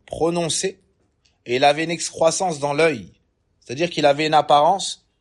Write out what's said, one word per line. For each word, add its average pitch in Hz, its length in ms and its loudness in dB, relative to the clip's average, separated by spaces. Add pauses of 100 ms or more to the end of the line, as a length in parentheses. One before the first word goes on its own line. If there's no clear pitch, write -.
prononcé 170 760 -4 (680)
et 120 100 -2
il 135 80 2
avait 147 200 2
une 165 60 -4
excroissance 165 680 -2
dans 143 160 -4
l'œil. 143 380 0 (480)
C'est-à-dire 147 280 -4
qu'il 147 160 -2
avait 143 220 2
une 156 80 0
apparence 156 720 2 (140)